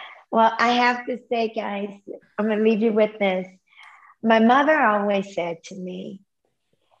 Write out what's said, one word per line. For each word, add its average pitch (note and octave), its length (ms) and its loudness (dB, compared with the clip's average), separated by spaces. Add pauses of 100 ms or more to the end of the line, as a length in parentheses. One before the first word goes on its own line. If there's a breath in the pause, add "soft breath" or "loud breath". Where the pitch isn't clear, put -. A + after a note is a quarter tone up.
(300 loud breath)
Well, A3+ 280 4
I A#3 140 2
have B3 340 0
to B3+ 120 -6 (120)
say, A3+ 240 -2
guys, G3+ 360 -8 (480)
I'm G#3+ 100 0
gonna G#3+ 140 0
leave A3 200 2
you A#3 100 2
with G#3+ 260 0
this. F#3 280 -2 (760 loud breath)
My A3+ 180 4
mother C#4 400 4
always G3+ 540 0
said E3+ 300 -6
to F#3+ 100 -16
me, F#3+ 460 -12 (800)